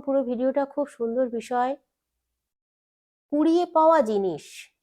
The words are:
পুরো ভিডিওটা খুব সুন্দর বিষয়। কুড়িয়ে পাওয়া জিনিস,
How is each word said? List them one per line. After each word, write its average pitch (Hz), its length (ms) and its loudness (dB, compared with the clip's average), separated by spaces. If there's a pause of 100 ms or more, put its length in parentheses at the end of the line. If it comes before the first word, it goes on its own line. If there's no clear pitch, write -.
পুরো 277 220 0
ভিডিওটা 254 420 -2
খুব 277 220 -6
সুন্দর 233 420 -4
বিষয়। 247 420 -4 (1600)
কুড়িয়ে 330 340 2
পাওয়া 320 360 4
জিনিস, 196 440 -2 (380)